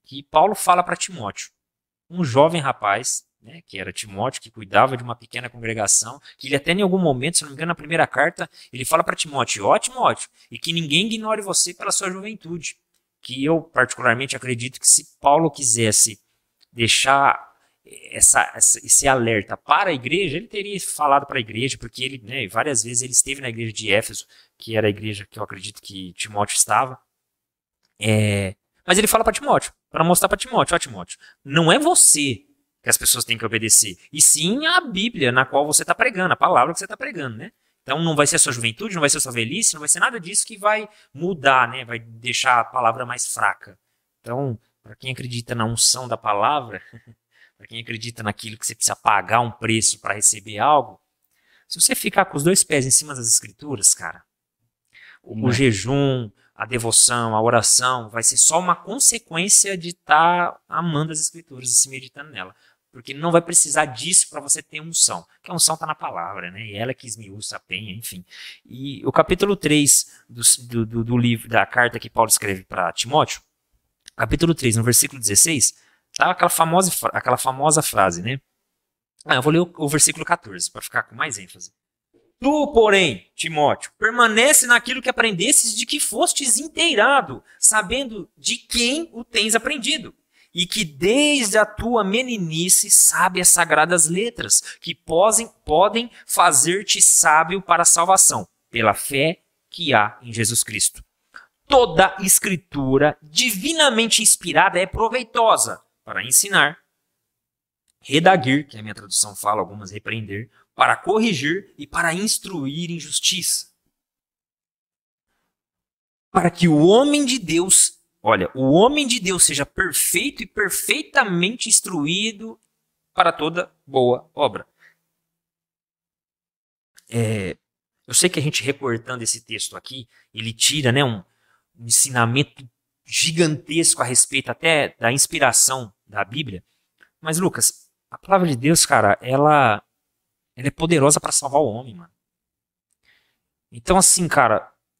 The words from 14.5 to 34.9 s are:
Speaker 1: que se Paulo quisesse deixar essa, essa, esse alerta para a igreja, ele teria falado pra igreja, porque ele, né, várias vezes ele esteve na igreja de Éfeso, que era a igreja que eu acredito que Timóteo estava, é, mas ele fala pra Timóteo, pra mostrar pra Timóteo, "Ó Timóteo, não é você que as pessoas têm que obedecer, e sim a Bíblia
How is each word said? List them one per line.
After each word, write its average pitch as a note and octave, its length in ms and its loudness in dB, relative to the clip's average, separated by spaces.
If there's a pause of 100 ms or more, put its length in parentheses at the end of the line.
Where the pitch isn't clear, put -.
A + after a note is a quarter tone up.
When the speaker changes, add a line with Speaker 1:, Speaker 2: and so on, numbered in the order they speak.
Speaker 1:
que - 80 2
se - 320 0
Paulo D3+ 300 4
quisesse A2+ 680 0 (520)
deixar C3+ 760 2 (640)
essa, - 420 4
essa, - 300 2
esse - 240 2
alerta A2+ 480 0
para F#3 340 2
a - 20 0
igreja, D#3 440 -2
ele F3 100 -10
teria G3+ 340 -10
falado C#3 460 0
pra C3+ 140 -6
igreja, A2+ 380 -6
porque - 260 -12
ele, C3 180 -10
né, A#2 240 -10
várias A#2 380 -2
vezes A#2+ 180 -6
ele B2+ 100 -8
esteve C#3 280 0
na C3+ 80 -8
igreja A2+ 240 -8
de G#2+ 200 -8
Éfeso, A2 340 -2 (320)
que A2 180 -8
era G#2+ 100 2
a G#2 40 4
igreja G2+ 380 -10
que - 100 -20
eu G#2+ 40 -10
acredito G2 400 -14
que F#2 300 -16
Timóteo G#2 440 -6
estava, B2+ 420 0 (1000)
é, G#2 560 0 (320)
mas F3+ 120 2
ele G#3+ 80 2
fala A3+ 180 2
pra A3+ 80 2
Timóteo, A#3 400 -2 (180)
pra D#3+ 140 -2
mostrar F3 240 2
pra G3+ 100 -2
Timóteo, G#3+ 360 -2
"Ó E3+ 40 0
Timóteo, G2 400 -10 (260)
não D#3 260 2
é G#3+ 80 6
você D4+ 640 2 (380)
que - 60 -4
as - 80 2
pessoas - 280 -2
têm A#2 120 -2
que A2+ 80 -8
obedecer, G#2+ 540 0 (140)
e C3+ 100 -8
sim G#3 440 2
a F4 140 2
Bíblia G3 500 -2